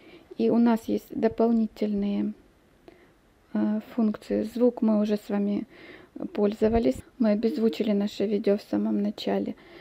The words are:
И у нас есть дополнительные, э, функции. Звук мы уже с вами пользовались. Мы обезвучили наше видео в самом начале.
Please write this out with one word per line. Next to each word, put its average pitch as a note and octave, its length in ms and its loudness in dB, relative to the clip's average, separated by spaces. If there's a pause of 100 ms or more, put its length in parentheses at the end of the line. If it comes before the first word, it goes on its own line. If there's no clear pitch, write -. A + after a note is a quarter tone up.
(360)
И A3+ 140 2
у A#3 80 4
нас A#3 300 2
есть G#3+ 200 -4 (100)
дополнительные, G#3+ 1160 0 (1200)
э, G#3+ 260 -2 (140)
функции. G#3+ 480 -2
Звук A#3 400 0
мы A3 180 2
уже G#3+ 160 0
с - 140 -8
вами G3+ 360 -2 (680)
пользовались. A3 680 0 (160)
Мы A3 120 4
обезвучили A3 640 0
наше G3+ 340 -2
видео G3+ 320 2
в - 120 -10
самом G#3 320 0
начале. G3+ 520 -4 (260)